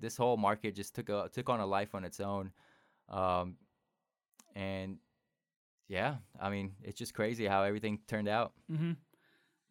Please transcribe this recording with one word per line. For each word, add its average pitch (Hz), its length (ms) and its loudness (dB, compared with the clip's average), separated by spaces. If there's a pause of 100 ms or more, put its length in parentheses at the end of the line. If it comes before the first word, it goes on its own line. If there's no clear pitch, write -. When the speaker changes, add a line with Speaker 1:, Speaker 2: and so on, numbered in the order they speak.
Speaker 1:
this 113 160 -6
whole 123 200 4
market 104 400 2
just 98 180 -8
took 120 140 -6
a, 101 240 0
took 123 160 -4
on 123 100 2
a 101 80 0
life 98 300 0
on 92 80 -6
its 87 160 -8
own. 98 320 -4 (560)
Um, 90 480 2 (960)
and 95 440 -6 (920)
yeah, 110 280 0 (240)
I 98 100 0
mean, 98 320 -2
it's - 160 -10
just - 160 -8
crazy 113 320 2
how 98 180 6
everything 104 420 2
turned 104 220 0
out. 110 240 2 (180)
Speaker 2:
Mm-hmm. 165 220 0 (760)